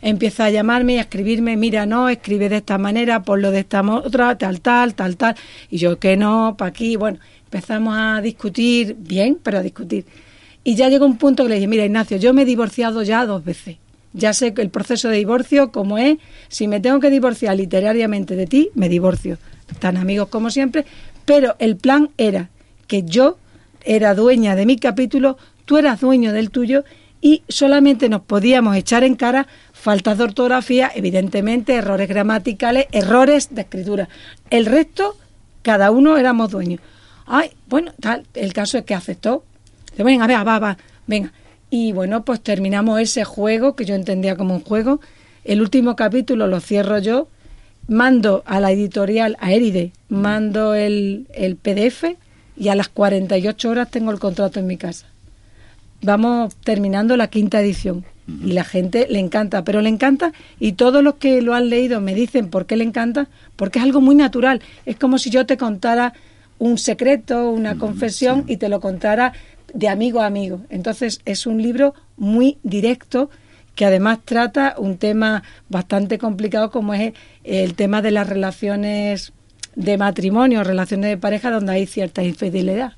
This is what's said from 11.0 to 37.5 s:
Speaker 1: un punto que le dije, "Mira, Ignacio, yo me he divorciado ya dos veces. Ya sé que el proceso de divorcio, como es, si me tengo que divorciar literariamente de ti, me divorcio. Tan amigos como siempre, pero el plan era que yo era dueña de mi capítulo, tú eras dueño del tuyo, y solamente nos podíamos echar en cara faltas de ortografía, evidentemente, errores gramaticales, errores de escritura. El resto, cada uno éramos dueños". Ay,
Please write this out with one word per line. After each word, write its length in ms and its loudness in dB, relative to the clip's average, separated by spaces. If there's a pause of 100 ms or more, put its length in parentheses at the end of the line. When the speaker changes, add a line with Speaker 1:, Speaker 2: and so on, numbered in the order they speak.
Speaker 1:
un 120 4
punto 260 2
que 60 0
le 60 0
dije, 120 0
"Mira, 180 2
Ignacio, 320 -2
yo 160 4
me 100 6
he 20 4
divorciado 580 -2
ya 220 0
dos 180 -4
veces. 340 -10 (360)
Ya 200 0
sé 200 -2
que 80 -4
el 80 -2
proceso 400 -4
de 80 0
divorcio, 540 0
como 260 -4
es, 200 2 (320)
si 180 -6
me 120 -2
tengo 200 2
que 120 4
divorciar 440 0
literariamente 800 -2
de 120 -4
ti, 280 2
me 140 0
divorcio. 480 0 (420)
Tan 180 -2
amigos 320 -2
como 200 -4
siempre, 360 -2 (400)
pero 340 4
el 180 0
plan 400 4
era 320 0 (380)
que 160 -2
yo 340 2 (460)
era 320 2
dueña 400 4
de 100 2
mi 120 4
capítulo, 600 0 (280)
tú 120 4
eras 240 2
dueño 320 2
del 160 -2
tuyo, 340 0 (380)
y 280 4
solamente 600 4
nos 120 0
podíamos 540 2
echar 280 2
en 100 4
cara 320 0 (280)
faltas 440 0
de 60 2
ortografía, 720 0
evidentemente, 800 -2
errores 340 -2
gramaticales, 840 0
errores 640 4
de 80 -8
escritura. 480 -6 (400)
El 160 2
resto, 500 0 (460)
cada 300 4
uno 260 6
éramos 320 2
dueños". 320 -6 (460)
Ay, 240 0 (160)